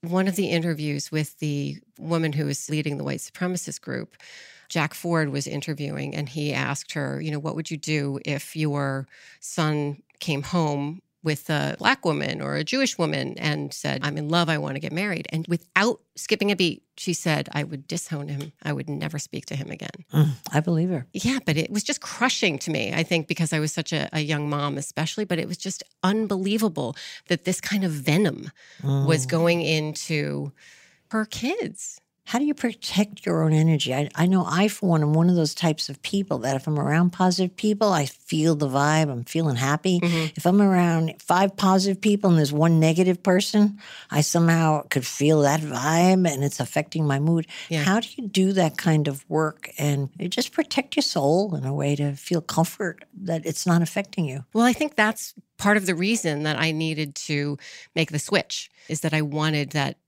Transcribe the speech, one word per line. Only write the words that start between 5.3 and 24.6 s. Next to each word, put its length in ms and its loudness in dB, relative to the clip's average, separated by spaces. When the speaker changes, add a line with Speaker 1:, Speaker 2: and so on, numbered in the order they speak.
Speaker 1:
interviewing, 680 -6
and 140 -6
he 240 -4
asked 400 -4
her, 260 -4
you 120 -6
know, 80 -4
"What 160 -6
would 160 -8
you 60 -8
do 480 -2
if 300 -6
your 520 -2
son 640 -2
came 240 -2
home 580 -2
with 280 -4
a 300 0
black 260 2
woman 360 -2
or 140 -4
a 80 -2
Jewish 340 -2
woman 420 -2
and 340 -4
said, 300 -4
'I'm 140 -4
in 120 -6
love, 180 2
I 120 0
want 160 -6
to 40 -6
get 140 -8
married'?" 400 -6
And 140 -4
without 520 0
skipping 360 -2
a 40 2
beat, 280 -2
she 160 -4
said, 380 -2
"I 120 -2
would 240 -10
disown 420 -6
him. 240 -8
I 80 -4
would 160 -6
never 300 -6
speak 300 -10
to 80 -8
him 160 -8
again." 180 -12
Speaker 2:
Mm, 160 6
I 80 4
believe 280 0
her. 240 -4
Speaker 1:
Yeah, 300 -2
but 140 0
it 140 -2
was 120 -4
just 160 -4
crushing 600 -2
to 120 -6
me, 220 -2
I 100 0
think, 240 0
because 240 0
I 80 0
was 140 -2
such 180 -4
a, 220 -2
a 80 -2
young 280 -2
mom 280 -2